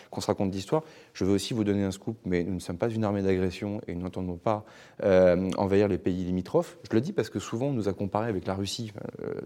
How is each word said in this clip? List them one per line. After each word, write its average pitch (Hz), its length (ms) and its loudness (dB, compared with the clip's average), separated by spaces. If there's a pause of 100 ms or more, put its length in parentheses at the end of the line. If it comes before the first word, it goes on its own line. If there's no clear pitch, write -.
(100)
qu'on 98 120 -8
se - 60 -2
raconte 101 220 2
d'histoire. 98 320 -2 (300)
Je - 140 -2
veux 98 80 4
aussi 98 180 0
vous 113 100 2
donner 101 220 2
un 95 60 0
scoop, 110 340 -6
mais 90 180 2
nous 92 120 -4
ne 90 40 -4
sommes 85 200 -8
pas 117 100 0
une 110 160 -2
armée 101 160 0
d'agression 95 680 0
et 90 80 -6
nous 87 60 -6
n'entendons 90 360 -6
pas, 107 280 -2 (380)
euh, 92 560 6
envahir 98 300 4
les 92 100 0
pays 90 260 -2
limitrophes. 92 540 0 (100)
Je - 60 0
le 113 80 4
dis 175 100 -4
parce 117 160 -2
que - 100 -6
souvent 113 280 -4
on 143 80 0
nous 104 160 0
a - 20 2
comparé 104 380 -2
avec 92 160 -4
la 95 80 -2
Russie. 101 380 -4 (300)
Euh, - 120 -6 (120)